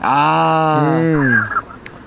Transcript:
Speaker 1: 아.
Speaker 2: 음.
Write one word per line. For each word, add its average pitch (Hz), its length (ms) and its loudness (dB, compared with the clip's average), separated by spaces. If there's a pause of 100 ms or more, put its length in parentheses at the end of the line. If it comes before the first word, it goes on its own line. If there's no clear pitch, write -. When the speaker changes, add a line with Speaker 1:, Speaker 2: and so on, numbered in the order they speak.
Speaker 1:
아. 156 960 2
Speaker 2:
음. 151 400 2 (680)